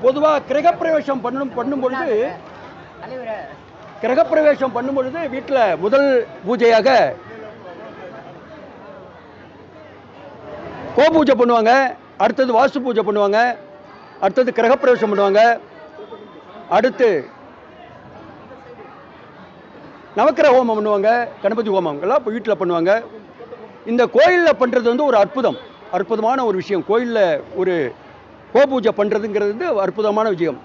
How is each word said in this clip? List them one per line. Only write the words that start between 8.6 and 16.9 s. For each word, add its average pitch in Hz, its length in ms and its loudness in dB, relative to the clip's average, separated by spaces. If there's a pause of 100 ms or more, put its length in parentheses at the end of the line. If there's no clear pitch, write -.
கோபூஜை 294 440 4
பண்ணுவாங்க, 233 320 4 (500)
அடுத்தது 247 360 0
வாஸ்து 277 260 0
பூஜை 226 240 -2
பண்ணுவாங்க, 208 300 0 (840)
அடுத்தது 202 340 0
கிரகப்பிரவேசம் 240 540 2
பண்ணுவாங்க, 202 300 4 (1400)
அடுத்து 240 320 2 (3000)